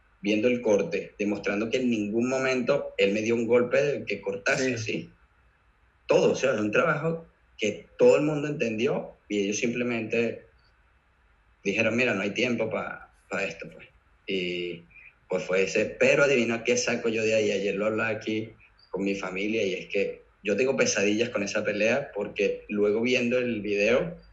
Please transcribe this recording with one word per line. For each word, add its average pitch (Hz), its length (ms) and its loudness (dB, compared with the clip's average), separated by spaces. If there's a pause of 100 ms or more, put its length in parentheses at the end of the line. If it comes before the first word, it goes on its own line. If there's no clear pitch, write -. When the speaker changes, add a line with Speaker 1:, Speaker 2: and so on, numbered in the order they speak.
(200)
Speaker 1:
viendo 107 280 0
el 123 160 2
corte, 101 560 0
demostrando 104 500 -2
que 131 80 -2
en 127 140 0
ningún 110 360 -2
momento 131 720 0
él 98 160 2
me 107 80 -2
dio 117 140 0
un 117 100 0
golpe 123 380 2
de 139 220 -2
que 101 160 -6
cortase 135 480 -2
Speaker 2:
Sí. 123 40 -2
Speaker 1:
así. 113 400 -6 (920)
Todo, 160 240 6
o - 40 0
sea, - 200 0
es 104 40 -2
un 104 120 -2
trabajo 160 560 0 (320)
que - 400 -4
todo 127 160 10
el 143 80 4
mundo 151 240 0
entendió 123 720 -2 (100)
y 104 140 0
ellos 104 160 -2
simplemente 117 880 -2 (1160)
dijeron, 113 320 0
"Mira, 120 200 2
no 98 80 -2
hay 98 80 -2
tiempo 110 400 0
pa, 90 420 -8 (160)
pa 98 140 -4
esto, - 280 -8
pues". - 160 -20 (380)
Y 90 640 -6 (420)
pues 90 140 -2
fue 92 180 2
ese, 104 240 2 (140)
pero 139 240 6
adivina 117 400 2
qué 120 120 2
saco 117 320 -2
yo 110 160 0
de 110 120 2
ahí. 104 160 2
Ayer 98 240 0
lo 101 100 -2
hablaba 110 240 -2
aquí 110 460 -4 (340)
con 95 140 -4
mi 98 100 0
familia 98 500 -2
y 95 120 0
es 87 140 -10
que 95 340 -2 (220)
yo 101 120 0
tengo 127 180 2
pesadillas 107 540 2
con 104 120 -2
esa 104 220 -4
pelea 107 500 0
porque 101 540 -2
luego 104 340 2
viendo 123 360 0
el 120 240 -2
video 107 580 0 (140)